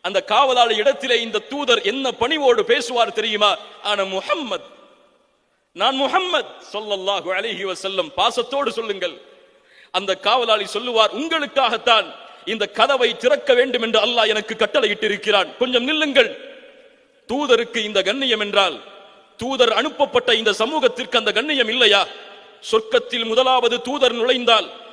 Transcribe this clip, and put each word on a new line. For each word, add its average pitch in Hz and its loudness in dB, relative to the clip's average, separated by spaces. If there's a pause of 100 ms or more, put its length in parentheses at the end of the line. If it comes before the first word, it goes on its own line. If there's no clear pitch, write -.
அந்த 185 -2
காவலாளி 240 4
இடத்திலே 233 0
இந்த 220 -4
தூதர் 247 2
என்ன 254 -2
பணிவோடு 247 2
பேசுவார் 240 0
தெரியுமா? 214 0 (260)
"அன 202 -2
முஹம்மத், 190 -6 (1040)
நான் 233 -2
முஹம்மத் 320 -2 (220)
ஸல்லல்லாஹு 196 -4
அலைஹி 196 -6
வஸல்லம்." 180 -6
பாசத்தோடு 240 -2
சொல்லுங்கள். 196 -8 (680)
அந்த 185 -2
காவலாளி 220 2
சொல்லுவார், 220 0
"உங்களுக்காகத்தான் 240 0 (320)
இந்த 208 -2
கதவை 247 0
திறக்க 247 2
வேண்டும் 247 2
என்று 220 2
அல்லாஹ் 226 2
எனக்கு 214 -2
கட்டளையிட்டிருக்கிறான், 208 0
கொஞ்சம் 247 0
நில்லுங்கள்." 277 0 (720)
தூதருக்கு 233 0
இந்த 208 0
கண்ணியம் 240 0
என்றால், 196 0 (540)
தூதர் 240 2
அனுப்பப்பட்ட 247 0
இந்த 220 0
சமூகத்திற்கு 254 0
அந்த 214 0
கண்ணியம் 262 0
இல்லையா? 214 2 (640)
சொர்க்கத்தில் 226 0
முதலாவது 240 2
தூதர் 247 0
நுழைந்தால் 233 2 (220)